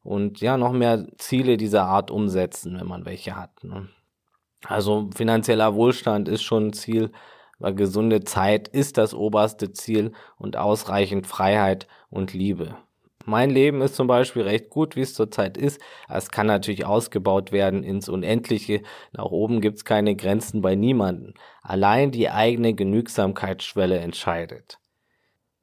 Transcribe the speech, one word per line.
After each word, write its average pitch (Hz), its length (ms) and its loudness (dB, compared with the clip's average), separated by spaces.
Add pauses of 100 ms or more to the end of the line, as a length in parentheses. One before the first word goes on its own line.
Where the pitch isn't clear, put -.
und 101 340 -4
ja, 123 160 0
noch 123 160 2
mehr 117 360 2 (100)
Ziele 127 400 2
dieser 104 280 2
Art 98 260 0
umsetzen, 92 680 -2
wenn 90 80 -8
man 90 180 -12
welche 92 300 -12
hat, - 280 -16
ne? 95 260 -14 (760)
Also 104 480 0
finanzieller 113 600 2
Wohlstand 110 520 2
ist 101 160 -2
schon 107 240 2
ein 104 60 -4
Ziel, 110 380 -2 (480)
aber 98 140 -2
gesunde 107 500 2
Zeit 104 440 2
ist 139 300 0
das 110 160 2
oberste 110 600 0
Ziel 110 380 -2 (260)
und 104 200 -8
ausreichend 101 720 0
Freiheit 98 600 0 (220)
und 95 240 -6
Liebe. 92 420 -4 (500)
Mein 117 240 2
Leben 135 320 4
ist 131 140 0
zum 131 100 0
Beispiel 123 380 2
recht 104 260 0
gut, 156 260 -2
wie 131 60 -2
es 135 140 -4
zurzeit 104 420 -2
ist. 143 240 -2 (260)
Es - 220 -6
kann 104 160 0
natürlich 101 400 0
ausgebaut 98 640 0
werden 98 320 2
ins 98 240 -6
Unendliche. 107 760 -2 (280)
Nach - 140 -8
oben 110 360 0
gibt's 104 240 -2
keine 104 300 2
Grenzen 101 460 -2
bei 95 140 2
niemandem. 101 580 0 (300)
Allein 104 480 2
die 117 180 0
eigene 117 460 2
Genügsamkeitsschwelle 98 1200 0
entscheidet. 85 840 -6 (840)